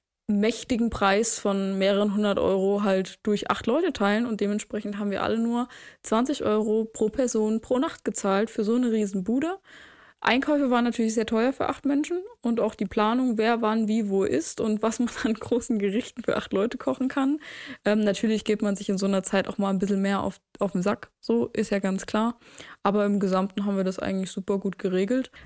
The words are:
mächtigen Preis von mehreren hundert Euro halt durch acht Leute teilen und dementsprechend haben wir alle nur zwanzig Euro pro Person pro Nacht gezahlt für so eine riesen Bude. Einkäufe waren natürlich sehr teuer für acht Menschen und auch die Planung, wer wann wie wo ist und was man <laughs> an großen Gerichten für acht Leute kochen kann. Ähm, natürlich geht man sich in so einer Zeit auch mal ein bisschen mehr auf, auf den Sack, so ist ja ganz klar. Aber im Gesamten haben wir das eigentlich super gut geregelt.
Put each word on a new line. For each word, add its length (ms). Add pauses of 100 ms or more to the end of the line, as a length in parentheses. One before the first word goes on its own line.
(280)
mächtigen 600
Preis 500
von 360
mehreren 380
hundert 240
Euro 460
halt 400
durch 260
acht 160
Leute 260
teilen 340
und 140
dementsprechend 580
haben 120
wir 140
alle 140
nur 300 (360)
zwanzig 400
Euro 400
pro 240
Person 520
pro 200
Nacht 240
gezahlt 440
für 140
so 140
eine 160
riesen 320
Bude. 340 (600)
Einkäufe 500
waren 140
natürlich 300
sehr 120
teuer 260
für 160
acht 160
Menschen 360 (200)
und 180
auch 160
die 120
Planung, 500
wer 240
wann 260
wie 220
wo 160
ist 360
und 220
was 160
man 180
<laughs> 80
an 100
großen 440
Gerichten 460
für 120
acht 160
Leute 260
kochen 300
kann. 300 (460)
Ähm, 160
natürlich 440
geht 180
man 140
sich 120
in 100
so 80
einer 160
Zeit 240
auch 120
mal 120
ein 80
bisschen 220
mehr 220
auf, 180 (180)
auf 140
den 100
Sack, 280 (100)
so 320
ist 180
ja 100
ganz 260
klar. 340 (420)
Aber 220
im 160
Gesamten 460
haben 100
wir 80
das 140
eigentlich 320
super 280
gut 200
geregelt. 520 (160)